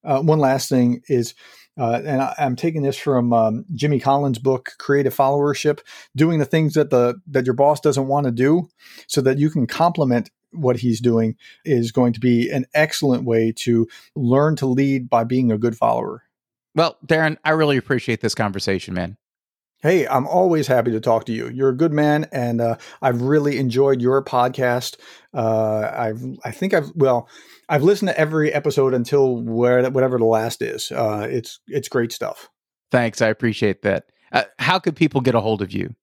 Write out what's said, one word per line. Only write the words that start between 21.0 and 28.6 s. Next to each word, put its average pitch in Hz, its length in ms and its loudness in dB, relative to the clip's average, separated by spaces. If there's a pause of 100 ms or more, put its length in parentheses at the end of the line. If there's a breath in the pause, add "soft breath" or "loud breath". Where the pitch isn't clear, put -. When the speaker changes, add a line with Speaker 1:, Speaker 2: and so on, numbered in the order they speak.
Speaker 1:
talk 113 240 0
to 120 80 -6
you. 117 160 -8
You're 131 180 -2
a 127 80 0
good 160 160 0
man, 147 400 0
and, 120 300 -2
uh, 117 160 -2 (240 loud breath)
I've 123 200 0
really 143 360 0
enjoyed 131 440 2
your 131 220 2
podcast. 123 720 -2 (380 loud breath)
Uh, 110 600 0
I've, 113 300 -6 (220)
I 117 60 -8
think 196 220 -4
I've, 160 220 0
well, 131 320 2 (400 loud breath)
I've 147 160 0
listened 196 240 2
to - 100 -2
every 156 360 0
episode 143 400 2